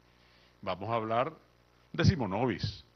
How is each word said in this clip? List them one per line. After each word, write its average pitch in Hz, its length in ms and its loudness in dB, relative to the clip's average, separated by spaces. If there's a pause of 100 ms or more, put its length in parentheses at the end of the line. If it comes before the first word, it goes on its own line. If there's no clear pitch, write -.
(640)
Vamos 95 280 -6
a 117 40 0
hablar 117 380 0 (600)
de 170 120 0
Simonovic 110 580 2 (340)